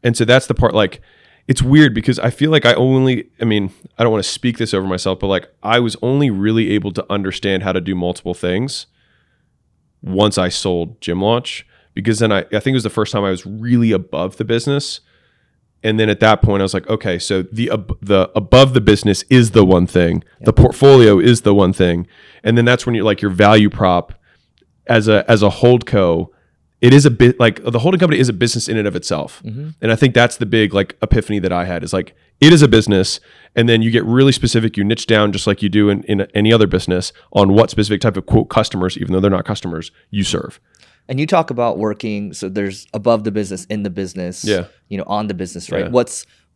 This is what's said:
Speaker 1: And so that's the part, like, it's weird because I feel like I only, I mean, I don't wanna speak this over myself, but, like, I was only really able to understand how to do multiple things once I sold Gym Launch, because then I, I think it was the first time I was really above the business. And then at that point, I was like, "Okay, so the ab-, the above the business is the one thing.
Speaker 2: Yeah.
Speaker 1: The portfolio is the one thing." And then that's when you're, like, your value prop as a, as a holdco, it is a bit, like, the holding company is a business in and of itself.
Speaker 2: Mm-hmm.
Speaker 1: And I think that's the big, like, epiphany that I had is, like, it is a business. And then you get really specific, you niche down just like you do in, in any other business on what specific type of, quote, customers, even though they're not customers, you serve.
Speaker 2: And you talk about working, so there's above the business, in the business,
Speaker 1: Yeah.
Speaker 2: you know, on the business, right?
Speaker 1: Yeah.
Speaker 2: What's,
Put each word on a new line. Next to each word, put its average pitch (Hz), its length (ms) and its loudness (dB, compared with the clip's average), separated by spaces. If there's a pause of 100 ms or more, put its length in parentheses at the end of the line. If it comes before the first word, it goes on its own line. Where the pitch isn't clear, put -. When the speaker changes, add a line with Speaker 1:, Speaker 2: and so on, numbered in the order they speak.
Speaker 1:
And 120 140 -2
so 117 80 0
that's 123 220 2
the 117 80 -2
part, - 180 0
like, 104 260 -2 (460)
it's - 160 -2
weird 135 320 4
because 113 260 -2
I 120 100 -2
feel 147 220 -2
like 151 140 2
I 120 100 4
only, 131 500 0 (160)
I - 20 -6
mean, 104 260 -2 (280)
I 117 60 0
don't 117 100 2
wanna 101 100 -2
speak - 340 -6
this 113 160 -6
over 95 140 -2
myself, 92 320 -4
but, 101 80 -4
like, 95 220 -4 (120)
I 113 200 0
was 117 200 -4
only 135 300 0
really 104 400 0
able 101 220 -4
to 101 160 -8
understand 95 540 -4
how 95 100 -4
to 92 80 -4
do 95 140 -6
multiple 90 380 -6
things 98 520 -6 (1160)
once 98 360 -2
I 92 120 0
sold 87 520 -6
Gym 90 200 -6
Launch, 117 440 -4 (280)
because 107 260 -4
then 113 120 0
I, 98 80 0
I - 200 -4
think - 80 -6
it 135 60 0
was 127 100 -2
the 107 60 -6
first 107 220 -6
time 104 120 -4
I 98 60 -2
was 92 160 -6
really 113 460 0
above 92 460 -6
the 110 80 -8
business. 117 560 -6 (800)
And 110 160 -2
then 107 100 0
at 101 120 -4
that 107 200 4
point, 101 200 0
I - 20 -2
was 95 100 -4
like, 95 160 -6
"Okay, 98 300 -4
so 95 240 -4
the 113 260 -6
ab-, - 320 -6
the 98 340 0
above 127 380 4
the 123 80 4
business 104 480 2
is 120 220 4
the 104 140 6
one 92 200 4
thing. 87 380 0 (160)
Speaker 2:
Yeah. - 60 -12
Speaker 1:
The - 80 4
portfolio 123 680 6
is 117 220 4
the 104 120 2
one 95 200 2
thing." 87 340 -2 (360)
And 117 140 0
then 117 80 4
that's 123 200 0
when 120 100 -2
you're, 101 80 -2
like, 104 180 -2
your 101 100 -2
value 104 380 4
prop 90 440 -2 (760)
as 113 220 2
a, 107 200 2
as 107 140 4
a 101 60 4
holdco, 98 800 0 (540)
it 123 120 6
is 143 120 8
a 143 60 4
bit, 120 280 2
like, 117 240 0
the 117 160 -4
holding 170 200 0
company 160 200 2
is 127 100 0
a 113 40 -2
business 113 340 -4
in 113 100 -4
and 104 100 -2
of 90 80 -6
itself. - 500 -8
Speaker 2:
Mm-hmm. 131 240 -14 (120)
Speaker 1:
And 113 100 0
I 113 40 2
think 127 180 2
that's 120 240 2
the 123 80 -6
big, 107 280 0
like, 98 280 -4
epiphany 107 380 -2
that 90 140 -4
I 87 120 -2
had 90 180 -8
is, 85 100 -10
like, 92 220 -6 (260)
it 151 100 8
is 165 100 8
a 147 60 8
business. 104 520 2 (360)
And 117 140 2
then 113 120 2
you 113 100 -2
get 117 140 0
really 131 280 4
specific, 113 440 -2
you 101 60 0
niche 110 220 -4
down 104 260 2
just 98 160 -6
like 101 140 -2
you 101 80 0
do 104 200 2
in, 98 140 -2
in 98 180 -2 (120)
any 107 180 2
other 110 160 4
business 90 460 -4 (200)
on 98 200 4
what 110 160 4
specific 101 320 -2
type 98 160 -2
of, 92 80 -8
quote, - 240 0
customers, 92 480 -4
even 90 160 -6
though 92 80 0
they're 101 100 2
not 95 140 -2
customers, 85 460 -10 (200)
you 101 120 -2
serve. - 360 -8 (480)
Speaker 2:
And 131 140 -6
you 156 60 -4
talk 165 220 0
about 120 280 -4
working, 104 560 -6
so 95 160 -10
there's 98 440 -8
above 110 300 -2
the 107 80 -6
business, 98 340 -8
in 107 180 -8
the 101 60 -6
business, 90 540 -10
Speaker 1:
Yeah. 95 220 -2 (240)
Speaker 2:
you 98 80 -10
know, 95 100 -8
on 107 200 -6
the 101 60 -8
business, 87 360 -12
right? 85 160 -6
Speaker 1:
Yeah. 87 60 -10
Speaker 2:
What's, 123 340 -4 (300)